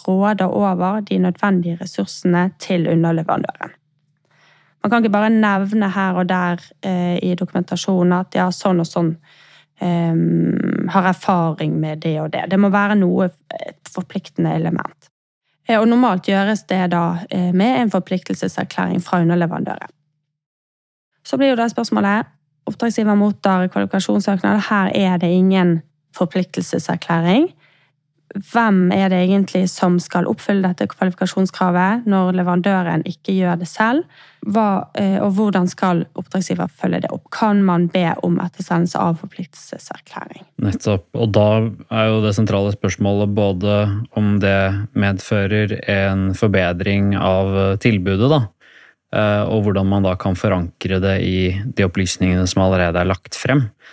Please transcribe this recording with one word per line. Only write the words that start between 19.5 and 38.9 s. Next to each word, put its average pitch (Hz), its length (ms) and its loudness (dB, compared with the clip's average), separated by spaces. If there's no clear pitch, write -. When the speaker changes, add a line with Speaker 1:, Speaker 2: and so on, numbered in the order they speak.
Speaker 1:
Så - 120 -4
blir 269 140 4
jo 247 60 2
da 233 120 0
spørsmålet, 214 560 0
oppdragsgiver 220 500 0
mottar 196 520 2
kvalifikasjonssøknad, 202 1000 0
her 202 240 2
er 185 240 2
det 170 100 0
ingen 185 540 4
forpliktelseserklæring. 175 1400 0
Hvem 196 560 2
er 196 160 2
det 185 160 2
egentlig 185 460 2
som 180 280 2
skal - 300 -2
oppfylle 196 400 -2
dette 180 180 -2
kvalifikasjonskravet 185 1160 -2
når 190 320 2
leverandøren 180 720 0
ikke - 240 -6
gjør 180 260 0
det 170 100 -8
selv? 247 360 0
Hva, 208 500 0
eh, 196 240 0
og 202 140 0
hvordan 190 340 2
skal 180 380 -2
oppdragsgiver 185 540 -4
følge 175 320 -4
det - 100 -6
opp? - 200 -10
Kan 208 340 2
man 175 240 2
be 175 340 0
om 175 160 0
ettersendelse 175 640 -4